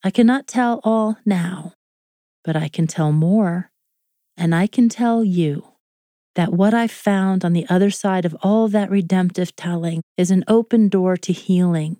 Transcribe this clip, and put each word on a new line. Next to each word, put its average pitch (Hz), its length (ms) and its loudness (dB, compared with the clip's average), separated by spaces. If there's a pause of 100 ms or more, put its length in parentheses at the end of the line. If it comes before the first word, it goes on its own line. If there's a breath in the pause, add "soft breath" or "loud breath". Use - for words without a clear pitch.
I 196 60 0
cannot 240 380 2
tell 240 380 -2
all 220 400 0
now, 175 480 -4 (720)
but 160 100 -2
I 156 140 -4
can 165 180 -2
tell 156 240 -2
more, 175 600 0 (640)
and 170 180 0
I 185 120 2
can 240 200 2
tell 233 360 0
you 175 440 -2 (680)
that 170 160 0
what 196 220 2
I 233 140 0
found 190 580 -2
on 170 80 2
the 170 160 0
other 190 220 2
side 185 340 -2
of 160 160 -4
all 220 280 2
that 202 200 -2
redemptive 180 680 0
telling 170 460 -6 (160)
is 180 140 2
an 185 160 2
open 226 420 2
door 185 280 0
to 180 140 -6
healing. 175 680 0